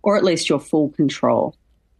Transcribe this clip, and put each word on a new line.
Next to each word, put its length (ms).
or 140
at 80
least 240
your 100
full 320
control. 640